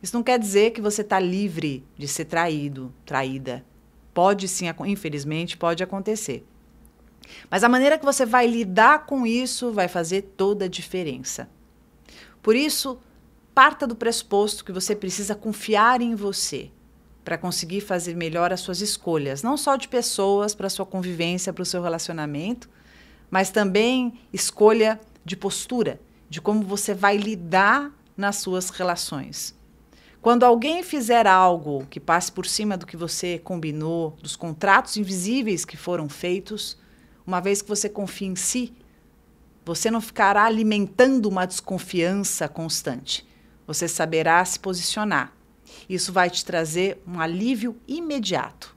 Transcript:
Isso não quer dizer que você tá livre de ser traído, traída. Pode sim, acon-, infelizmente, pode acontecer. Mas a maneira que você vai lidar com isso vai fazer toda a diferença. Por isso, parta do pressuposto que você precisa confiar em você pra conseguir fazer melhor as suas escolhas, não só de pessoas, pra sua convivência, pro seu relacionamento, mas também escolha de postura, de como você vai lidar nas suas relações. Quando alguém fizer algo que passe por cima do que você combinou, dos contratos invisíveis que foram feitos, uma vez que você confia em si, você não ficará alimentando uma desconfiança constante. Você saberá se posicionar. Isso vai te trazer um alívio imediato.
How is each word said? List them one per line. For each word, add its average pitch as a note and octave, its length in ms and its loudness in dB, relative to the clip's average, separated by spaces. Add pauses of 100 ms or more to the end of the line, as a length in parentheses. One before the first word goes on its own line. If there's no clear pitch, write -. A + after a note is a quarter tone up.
Isso G3 140 -8
não A#3+ 80 0
quer B3+ 140 2
dizer G#3+ 340 4
que A3+ 100 -10
você G#3 220 -2
tá G3+ 160 2
livre E3+ 640 -2 (140)
de C#3+ 100 -10
ser D#3 180 -4
traído, D3 680 -2 (100)
traída. C3 600 -6 (480)
Pode F#3+ 340 4
sim, F#3 200 -4
acon-, D#3+ 180 -8
infelizmente, D#3+ 720 -6
pode E3+ 260 -2
acontecer. G3 640 -6 (1040)
Mas F#3+ 140 2
a A#3 60 8
maneira C4+ 280 6
que D4+ 80 -6
você C4+ 200 2
vai A#3+ 220 4
lidar A#3 580 6
com C4 200 -2
isso A#3+ 460 -2
vai G3 160 2
fazer F#3 500 -4
toda G3 280 2
a F3+ 40 -4
diferença. D3+ 800 -8 (920)
Por A3 140 6
isso, C#4 420 0 (560)
parta C#4+ 320 8
do A#3 100 -4
pressuposto G#3+ 680 0
que - 80 -12
você F#3 240 -4
precisa G3+ 400 -6
confiar A3 680 2
em A#3 140 -2
você G3 560 -6 (520)
pra E3 140 -6
conseguir F3+ 440 -4
fazer F3 340 -4
melhor E3+ 380 0
as F3+ 80 -6
suas F3+ 180 -6
escolhas, D3+ 640 -2
não C4 140 0
só C#4+ 180 2
de C4+ 140 -8
pessoas, G#3 680 0
pra F#3+ 140 -6
sua F#3+ 160 -4
convivência, F3+ 680 -4
pro F3+ 140 -6
seu F3+ 160 -4
relacionamento, E3 880 -6 (600)
mas F#3+ 200 2
também A3+ 720 2 (100)
escolha A3 680 4 (280)
de F#3+ 100 -10
postura, G3 640 -4 (300)
de D3+ 100 -12
como G#3+ 240 0
você G3+ 300 -4
vai G3+ 240 4
lidar G#3 720 2 (240)
nas G3+ 220 -2
suas F#3 320 -4
relações. E3+ 840 -6 (680)
Quando A#3+ 220 6
alguém B3 400 4
fizer A#3 440 2
algo E3+ 640 4
que - 100 -14
passe E3+ 320 0
por - 140 -8
cima G#3 320 -4
do E3 80 -12
que - 100 -18
você E3+ 440 -6
combinou, D#3+ 840 -6
dos - 160 -12
contratos G3 580 2
invisíveis G3+ 720 -2
que - 100 -18
foram D#3+ 320 -6
feitos, F3+ 680 -6 (500)
uma F3+ 140 -2
vez G3 200 0
que - 80 -12
você G#3 200 -2
confia G3+ 380 -8
em F#3 80 -6
si, A#3+ 380 -4 (920)
você E3+ 260 -2
não A3+ 80 0
ficará G#3 460 4
alimentando A3 840 4
uma F#3 180 0
desconfiança F3+ 1040 -2
constante. C#3+ 800 -6 (400)
Você D#3 200 -4
saberá D#3+ 580 2
se - 140 -6
posicionar. F3+ 760 -4 (560)
Isso F#3 240 -4
vai F3+ 160 4
te - 160 -6
trazer F3 600 -2
um F3 140 -10
alívio G#3+ 560 -2 (100)
imediato. C4 920 -6